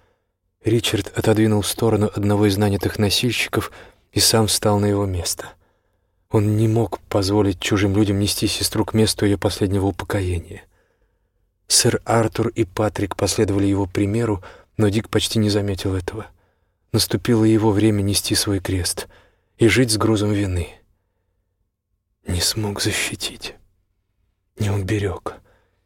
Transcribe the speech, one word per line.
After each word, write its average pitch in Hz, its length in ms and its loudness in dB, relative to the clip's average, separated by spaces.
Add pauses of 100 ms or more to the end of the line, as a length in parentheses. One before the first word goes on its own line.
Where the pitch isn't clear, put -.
(640)
Ричард 110 460 0 (100)
отодвинул 107 440 2
в - 40 -4
сторону 107 480 0
одного 104 320 2
из 98 120 2
нанятых 101 420 0
носильщиков - 720 -2 (400)
и 104 80 0
сам 110 260 4
встал 104 320 0
на 101 80 2
его 101 180 2
место. 90 440 -4 (840)
Он 107 260 2
не 110 120 2
мог 110 320 0
позволить 101 580 0
чужим 98 380 0
людям 101 240 2
нести 101 260 -2
сестру 107 380 -2
к - 100 -6
месту 110 320 2
ее 101 100 2
последнего 98 500 0
упокоения. 92 760 -4 (1040)
Сэр - 380 2
Артур 113 460 0
и - 120 -4
Патрик 101 540 -4
последовали 101 500 0
его 98 200 0
примеру, 101 580 -2 (320)
но 104 140 2
Дик 104 180 -2
почти - 320 0
не 104 100 2
заметил 101 460 -2
этого. 98 320 -8 (680)
Наступило 110 480 0
его 110 300 4
время 104 300 2
нести 101 340 -2
свой 98 240 -2
крест - 480 -4 (500)
и 117 80 4
жить 113 240 4
с 107 60 0
грузом 104 340 0
вины. 95 380 -2 (1600)
Не 90 160 -4
смог 104 400 -4
защитить, - 760 -6 (1040)
не 101 100 0
уберег, 101 640 -4 (520)